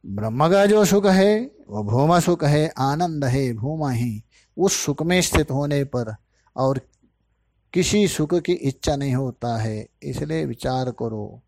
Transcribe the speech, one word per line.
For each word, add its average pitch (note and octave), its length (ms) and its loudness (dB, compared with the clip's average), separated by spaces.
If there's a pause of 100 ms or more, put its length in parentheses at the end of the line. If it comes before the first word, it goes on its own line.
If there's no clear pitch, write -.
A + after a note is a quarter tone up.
ब्रह्म A2 460 -2
का G3 160 6
जो G#3 180 6
सुख G3 220 4
है G3 320 6 (300)
वो G#2 160 -6
भूम C#3+ 360 4
सुख E3 240 0
है, D3 240 2 (100)
आनंद D3 460 -2
है C3 300 0
भूम D3 340 -4
ही, A#2 340 -4 (340)
उस F#3 280 0
सुख D3 180 -4
में F3+ 200 2
स्थित D#3 280 0
होने C#3+ 360 -2
पर A#2 280 -6 (420)
और C3 240 0 (920)
किसी G3 360 2
सुख D#3 280 -2
की F3 160 0
इच्छा C#3+ 440 -2
नहीं C#3 180 -2
होता B2 420 -4
है। A2 300 -4 (160)
इसलिए D3+ 420 -6
विचार B2+ 480 -4
करो A2 560 -8